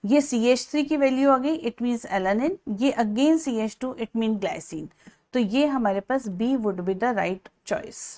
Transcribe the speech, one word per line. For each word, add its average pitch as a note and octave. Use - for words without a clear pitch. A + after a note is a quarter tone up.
ये C4
सीएच B3
थ्री D4
की D4+
वैल्यू C4+
आ C4+
गई, C#4+
it A#3
means A#3+
alanine, G#3
ये C4
again B3+
सीएच A3
टू, C4
it A#3
mean A3
glycine, E3+
तो B3+
ये B3
हमारे A3
पास B3+
B A3+
would G3+
be F#3+
the A3+
right F#3
choice। -